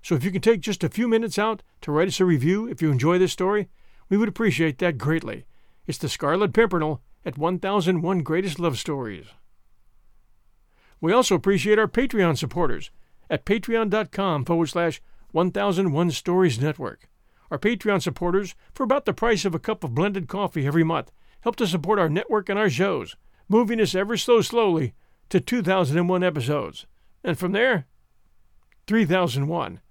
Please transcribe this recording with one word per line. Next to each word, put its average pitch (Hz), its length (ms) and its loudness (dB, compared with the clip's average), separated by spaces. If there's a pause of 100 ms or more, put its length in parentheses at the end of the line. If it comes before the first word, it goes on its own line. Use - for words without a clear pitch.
So - 140 -2
if 127 80 0
you 190 80 -2
can 185 100 -2
take 226 200 4
just 202 220 -4
a 156 60 0
few 240 180 -2
minutes 226 300 0
out 214 240 -2 (200)
to 151 100 -8
write 156 160 2
us - 120 -6
a 185 60 4
review 180 420 2
if - 140 -8
you 160 80 2
enjoy 147 300 2
this 185 140 2
story, 196 340 -2 (400)
we 196 100 2
would 214 120 2
appreciate 160 500 0
that 175 180 -2
greatly. 135 480 -4 (400)
It's - 140 -8
the 147 100 -4
Scarlet 160 440 -2
Pimpernel 165 500 2 (200)
at 143 140 -8
One 175 220 -2
thousand 185 420 0
one 175 220 0
Greatest 165 340 -2
Love 165 220 -2
Stories. 113 480 -8 (1700)
We 165 120 2
also 240 200 4
appreciate 196 460 2
our 220 80 2
Patreon 196 500 2
supporters 127 540 -2 (380)
at 151 160 -2
patreon 226 440 0
dot 208 220 -2
com 170 320 -2
forward 165 240 0
slash 170 340 -2 (300)
one 175 180 2
thousand 190 440 0
one 165 180 2
stories 175 480 2
network. 143 480 -6 (420)
Our 151 80 -6
Patreon 202 440 0
supporters, 175 520 -2 (200)
for 277 100 -4
about 269 220 0
the - 80 -2
price 220 320 0
of 170 100 -2
a 156 40 -4
cup 214 260 -6
of 120 100 -6
blended 185 320 -2
coffee 170 400 -4
every 165 160 2
month, 160 300 -4 (260)
help 226 160 -4
to 226 120 0
support 180 320 0
our 165 100 2
network 202 400 -2
and 202 100 0
our 214 100 2
shows, 147 460 -2 (320)
moving 226 320 2
us 196 160 0
ever 202 220 0
so 226 240 4
slowly 175 520 0 (360)
to 190 100 2
two 240 220 -2
thousand 175 360 2
and 175 120 2
one 180 120 0
episodes. 143 640 -4 (380)
And 170 160 -2
from 180 140 -2
there, 220 340 0 (1000)
three 220 200 2
thousand 147 420 0
one. 135 320 -6 (100)